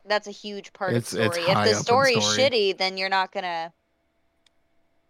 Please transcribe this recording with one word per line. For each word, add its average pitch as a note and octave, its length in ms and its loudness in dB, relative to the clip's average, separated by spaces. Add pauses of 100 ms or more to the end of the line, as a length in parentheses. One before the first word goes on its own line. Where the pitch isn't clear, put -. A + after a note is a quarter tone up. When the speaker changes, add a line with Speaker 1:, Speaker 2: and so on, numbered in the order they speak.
Speaker 1:
that's G#3 220 -2
a G#3 40 -12
huge G3+ 420 -12
part - 200 -4
Speaker 2:
it's, A#2+ 200 -2
Speaker 1:
of F#2 80 -4
Speaker 2:
it's E3+ 160 0
Speaker 1:
story. E3+ 120 -2
If F#3 60 4
Speaker 2:
high G#3 80 2
Speaker 1:
the G#3+ 80 4
Speaker 2:
up - 60 2
in D#3+ 60 -4
Speaker 1:
story C4 320 4
is G#3+ 100 0
Speaker 2:
story. G#3 120 0 (120)
Speaker 1:
shitty, G3+ 280 0
then F#3+ 200 -4
you're F#3+ 100 -4
not F#3+ 240 0
gonna F3 400 -6 (1400)